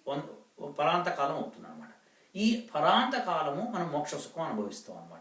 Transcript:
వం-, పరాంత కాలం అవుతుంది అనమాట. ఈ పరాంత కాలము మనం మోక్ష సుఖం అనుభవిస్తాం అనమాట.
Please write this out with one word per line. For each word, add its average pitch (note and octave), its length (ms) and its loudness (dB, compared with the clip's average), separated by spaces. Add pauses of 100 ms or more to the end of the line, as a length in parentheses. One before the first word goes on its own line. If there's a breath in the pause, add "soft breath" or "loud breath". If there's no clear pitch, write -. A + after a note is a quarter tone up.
వం-, - 640 -8
పరాంత F3 380 4
కాలం C#3+ 260 0
అవుతుంది - 320 -6
అనమాట. - 220 -16 (460 soft breath)
ఈ A3 400 4
పరాంత B3 460 6
కాలము E3+ 540 0
మనం F3 160 -2
మోక్ష D3 240 -2
సుఖం - 260 -6
అనుభవిస్తాం - 560 -6
అనమాట. - 240 -16